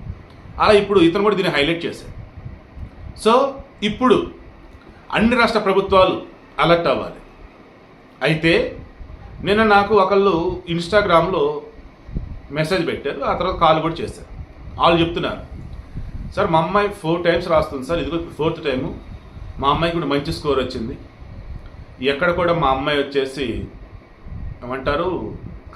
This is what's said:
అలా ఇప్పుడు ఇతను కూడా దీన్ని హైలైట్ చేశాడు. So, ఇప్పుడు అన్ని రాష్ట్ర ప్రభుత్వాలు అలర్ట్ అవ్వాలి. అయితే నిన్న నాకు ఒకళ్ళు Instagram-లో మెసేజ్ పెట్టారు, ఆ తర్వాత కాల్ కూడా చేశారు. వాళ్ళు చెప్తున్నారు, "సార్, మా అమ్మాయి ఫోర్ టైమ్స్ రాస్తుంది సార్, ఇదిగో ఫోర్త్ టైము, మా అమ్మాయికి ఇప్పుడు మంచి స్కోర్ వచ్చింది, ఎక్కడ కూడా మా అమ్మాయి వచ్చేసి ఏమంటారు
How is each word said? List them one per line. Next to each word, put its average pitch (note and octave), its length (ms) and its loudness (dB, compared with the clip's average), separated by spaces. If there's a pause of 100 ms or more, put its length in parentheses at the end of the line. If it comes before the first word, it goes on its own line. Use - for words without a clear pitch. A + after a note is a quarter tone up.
(640)
అలా G3 100 6
ఇప్పుడు G3 280 6
ఇతను E3+ 220 6
కూడా G#3 140 4
దీన్ని F3+ 180 0
హైలైట్ D#3+ 300 0
చేశాడు. - 360 -10 (1080)
So, C4+ 200 4 (340)
ఇప్పుడు G#3+ 480 2 (840)
అన్ని A3+ 240 2
రాష్ట్ర A3+ 240 4
ప్రభుత్వాలు F#3+ 600 4 (380)
అలర్ట్ E3+ 260 4
అవ్వాలి. G#2+ 280 -2 (1080)
అయితే E3 540 2 (680)
నిన్న G#3+ 200 4
నాకు G3+ 300 4
ఒకళ్ళు F#3+ 760 4
Instagram-లో E3+ 920 2 (880)
మెసేజ్ D#3 360 0
పెట్టారు, C3+ 340 -4
ఆ G#3 160 -2
తర్వాత F3 200 -2
కాల్ D#3+ 260 4
కూడా D#3+ 120 -2
చేశారు. - 500 -10 (360)
వాళ్ళు E3 260 4
చెప్తున్నారు, D3+ 340 -4 (960)
"సార్, F#3 140 0
మా D#3+ 120 4
అమ్మాయి G3 260 2
ఫోర్ E3+ 360 -2
టైమ్స్ E3+ 240 0
రాస్తుంది C#3+ 380 0
సార్, E3+ 120 -2
ఇదిగో D3 200 -4 (200)
ఫోర్త్ D#3+ 260 -2
టైము, B2+ 360 -4 (580)
మా C3+ 120 2
అమ్మాయికి E3 280 0
ఇప్పుడు C#3+ 200 0
మంచి D#3+ 140 -4
స్కోర్ C#3 260 0
వచ్చింది, B2 400 -4 (1120)
ఎక్కడ F3 200 2
కూడా E3+ 220 2
మా D3 160 2
అమ్మాయి C#3+ 300 2
వచ్చేసి C3+ 640 -2 (1000)
ఏమంటారు C#3 720 -4 (420)